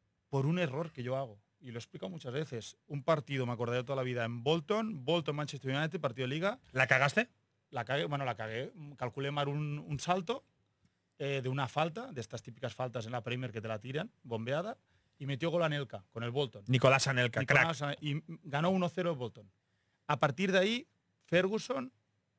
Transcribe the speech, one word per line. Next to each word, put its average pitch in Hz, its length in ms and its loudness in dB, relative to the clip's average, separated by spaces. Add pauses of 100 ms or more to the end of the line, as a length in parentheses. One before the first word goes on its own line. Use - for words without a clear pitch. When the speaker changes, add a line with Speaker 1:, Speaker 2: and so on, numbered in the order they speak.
(280)
Speaker 1:
por 135 180 0
un 170 140 2
error 156 320 -2
que 123 120 -10
yo 123 120 -2
hago. 117 240 -6 (220)
Y 127 100 -14
lo 113 60 -8
he 117 40 -8
explicado - 280 -10
muchas 151 220 -10
veces. 127 460 -6 (100)
Un 139 160 -8
partido, 139 420 0
me 120 60 -2
acordaré 120 320 -2
toda 135 140 -4
la 131 60 0
vida, 123 200 -2
en 117 200 -4
Bolton, 170 600 0
Bolton, 151 320 2
Manchester 139 400 -4
United, 160 240 -2
partido 131 260 -2
de 127 80 -2
Liga. 190 240 -2 (140)
Speaker 2:
¿La - 160 4
cagaste? 139 400 6 (420)
Speaker 1:
La 123 140 -4
cagué, 143 220 0
bueno, 143 180 -2
la 123 120 -2
cagué. 113 360 -6 (240)
Calculé 139 340 -4
mal 143 200 0
un, 147 360 -2
un 147 140 -4
salto, 190 460 -2 (720)
eh, 139 260 -2
de 127 60 -2
una 135 180 0
falta, 170 460 -2
de 127 80 -6
estas 113 200 -10
típicas 120 320 -8
faltas 120 340 -4
en 117 40 -8
la 120 120 -4
Premier 123 280 -4
que 110 80 -8
te 107 80 -6
la 110 100 -4
tiran, 135 320 -6 (140)
bombeada, 135 540 -4 (400)
y 143 80 -10
metió 139 260 -2
gol 170 120 2
Anelka, 143 500 -2
con 113 100 -6
el 117 80 -2
Bolton. 123 360 -2
Speaker 2:
Nicolás 131 400 8
Anelka, 123 340 2
Speaker 1:
Nicolás 139 380 6
Speaker 2:
crack. 143 100 -2
Speaker 1:
Ane-, 143 100 -6
y 151 240 -4 (200)
ganó 156 260 0
uno 185 180 4
cero 170 240 -2
el 147 60 -4
Bolton. 110 340 -10 (560)
A 147 100 2
partir 180 360 2
de 190 60 8
ahí, 226 280 2 (380)
Ferguson, 220 680 0 (480)